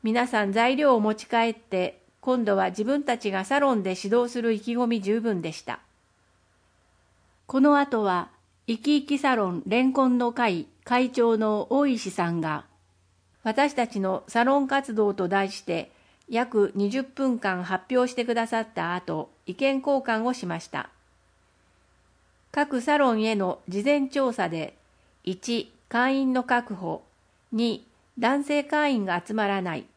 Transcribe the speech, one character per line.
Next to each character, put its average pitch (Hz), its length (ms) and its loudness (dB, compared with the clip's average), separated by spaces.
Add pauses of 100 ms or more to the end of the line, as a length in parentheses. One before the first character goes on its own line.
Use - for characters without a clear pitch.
皆 240 240 0
さ 226 180 0
ん 196 80 -2
材 240 240 2
料 277 180 4
を 226 60 4
持 214 140 2
ち 214 120 -16
帰 233 240 2
っ 220 40 -4
て、 - 460 -4 (200)
今 254 240 0
度 202 120 2
は 190 140 2
自 202 140 -4
分 285 180 0
た 254 160 -2
ち 214 120 -4
が 190 140 -2
サ 277 160 0
ロ 277 140 2
ン 208 80 0
で 185 80 -2 (100)
指 196 140 -2
導 240 180 2
す 240 80 -4
る 226 120 0
意 208 80 -2
気 233 160 -4
込 247 100 0
み 233 140 0
十 208 200 0
分 208 220 -2
で 160 100 -6
し - 100 -14
た。 - 180 -10 (1700)
こ 262 140 0
の 285 180 8
後 277 240 0
は、 180 260 0 (380)
生 226 120 -2
き 220 40 -14 (180)
生 285 60 -10
き 285 120 -2
サ 269 180 2
ロ 202 140 0
ン 175 160 -4
レ 226 160 2
ン 262 100 4
コ 269 160 4
ン 247 100 2
の 240 140 0
会 214 340 0 (180)
会 247 260 2
長 233 260 4
の 214 340 0
大 285 160 2
石 233 240 -2
さ 175 200 -2
ん 170 100 -2
が、 156 240 -4 (760)
私 277 320 0
た 240 120 0
ち 226 140 -6
の 190 260 -2
サ 233 180 2
ロ 269 140 4
ン 277 80 2
活 269 280 -2
動 208 200 2
と 190 140 -2
題 196 220 0
し - 120 -14
て、 165 300 -6 (360)
約 226 460 0
二 202 160 0
十 262 140 -2
分 269 340 -2
間 185 240 -2
発 185 340 -2
表 247 140 2
し 247 40 -14
て 240 100 -2
く 233 100 -2
だ 226 140 -2
さ 226 120 -2
っ 220 140 -6
た 170 200 -4
後、 165 360 -6 (160)
意 180 80 -8
見 269 240 0
交 269 200 0
換 226 260 -2
を 247 80 0
し 247 140 -6
ま 170 120 -4
し - 80 -14
た。 - 240 -10 (1600)
各 285 300 -2
サ 294 180 2
ロ 269 140 4
ン 214 100 2
へ 220 120 0
の 190 340 -2
事 202 160 -4
前 277 240 2
調 269 240 0
査 190 160 -2
で、 160 280 -6 (460)
一、 202 500 -6 (160)
会 254 280 0
員 262 160 0
の 254 100 0
確 240 320 -2
保、 170 300 -8 (480)
二、 226 340 -2 (320)
男 262 260 0
性 285 200 0
会 294 300 0
員 214 100 0
が 175 200 -2
集 - 100 -10
ま 214 120 0
ら 196 160 -2
な 170 140 -4
い - 100 -10 (100)